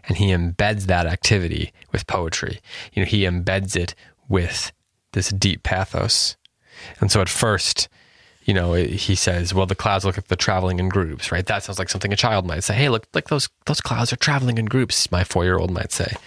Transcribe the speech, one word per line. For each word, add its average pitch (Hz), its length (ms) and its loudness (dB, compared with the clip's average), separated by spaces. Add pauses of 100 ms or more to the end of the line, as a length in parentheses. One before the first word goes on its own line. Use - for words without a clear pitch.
and - 80 0
he 101 120 4
embeds 95 560 0
that 90 220 2
activity 85 680 0 (180)
with - 140 -4
poetry. - 540 -4 (340)
You 98 80 2
know, 90 40 0
he 101 180 2
embeds 95 520 0
it 87 180 -2 (360)
with - 420 -2 (400)
this - 160 -2
deep 98 340 0
pathos. - 760 -2 (600)
And 101 120 2
so 104 80 4
at 92 80 2
first, - 600 0 (540)
you 104 100 2
know, 87 180 2
he 90 420 2
says, 87 380 0
"Well, 95 140 2
the 95 80 0
clouds 98 320 0
look 95 100 0
like - 120 -8
they're 90 80 0
traveling 92 420 0
in 92 100 2
groups," 85 420 -2
right? 92 140 0
That 101 200 -2
sounds 98 140 -8
like 92 120 -6
something 101 240 -2
a - 20 -2
child 104 300 2
might 85 180 -4
say. 101 100 0
"Hey, 139 140 4
look, 113 240 0
like - 160 -2
those, 143 220 0 (160)
those - 160 -2
clouds 113 280 -2
are 120 60 -2
traveling 131 400 0
in 113 100 0
groups," - 460 0
my 90 100 2
four-year-old 90 480 2
might 87 220 -4
say. - 220 -4 (120)